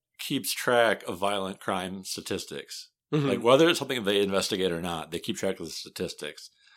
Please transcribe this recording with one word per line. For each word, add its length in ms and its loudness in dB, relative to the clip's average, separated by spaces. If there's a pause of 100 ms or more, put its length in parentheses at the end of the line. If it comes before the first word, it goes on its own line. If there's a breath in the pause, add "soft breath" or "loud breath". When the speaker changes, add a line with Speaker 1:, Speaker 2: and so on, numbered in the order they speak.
(180)
Speaker 1:
keeps 340 -4
track 560 2
of 100 -6
violent 420 -2
crime 440 -6
statistics. 840 -8 (260)
Speaker 2:
Mm-hmm. 140 2
Speaker 1:
Like, 140 0
whether 260 8
it's 100 2
something 260 -4
they 180 4
investigate 500 2
or 100 -2
not, 280 -6
they 100 -6
keep 160 -6
track 240 -2
of 60 -8
the 60 -10
statistics. 760 -10 (260 soft breath)